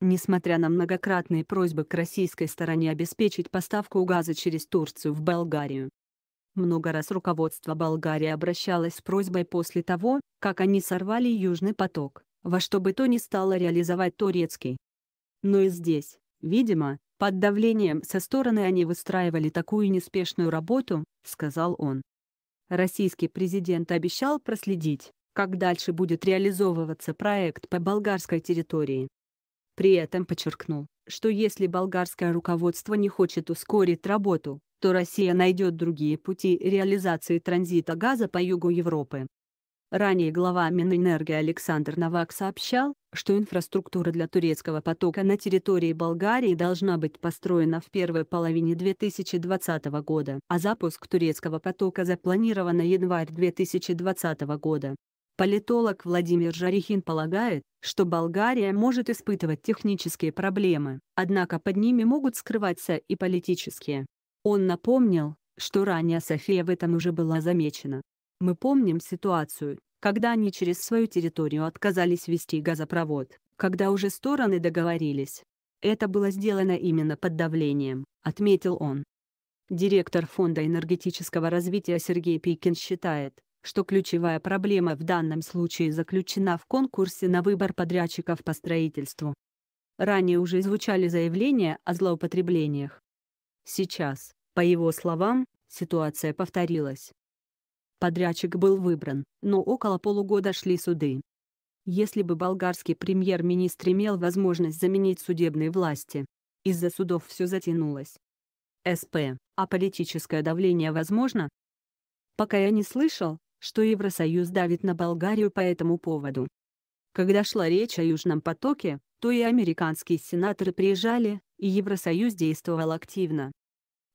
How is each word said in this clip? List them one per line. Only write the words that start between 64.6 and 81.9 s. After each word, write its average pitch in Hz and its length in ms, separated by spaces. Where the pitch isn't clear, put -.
напомнил, 180 680
что - 280
ранее 165 340
София 170 460
в 170 40
этом 175 240
уже 170 200
была 160 260
замечена. 151 640
«Мы 180 140
помним 240 460
ситуацию, 160 800
когда 214 300
они 214 200
через 175 300
свою 226 260
территорию 160 580
отказались 175 640
вести 165 340
газопровод, 156 760
когда 185 360
уже 196 180
стороны 240 500
договорились. 165 840
Это 214 280
было 196 220
сделано 190 440
именно 160 400
под 165 220
давлением», 143 640
отметил 185 560
он. 143 240
Директор 180 560
Фонда 165 400
энергетического 170 840
развития 175 500